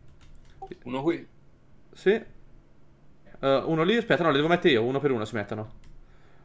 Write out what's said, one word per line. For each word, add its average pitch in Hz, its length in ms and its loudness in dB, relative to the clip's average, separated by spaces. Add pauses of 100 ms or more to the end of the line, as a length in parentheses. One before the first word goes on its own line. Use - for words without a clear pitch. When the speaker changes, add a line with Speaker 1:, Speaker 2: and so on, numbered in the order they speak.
(840)
Speaker 1:
Uno 131 180 -6
qui. 151 240 -2 (680)
Speaker 2:
Sì. - 180 0
Eh, 220 140 0 (1400)
uno 160 180 0
lì, 202 120 2
aspetta, 175 280 0
no, 165 60 4
li 139 80 2
devo 151 100 2
mettere 175 260 4
io, 110 100 4
uno 135 160 -2
per 143 120 0
uno 110 140 -2
si 117 100 -12
mettono. 107 360 -8 (720)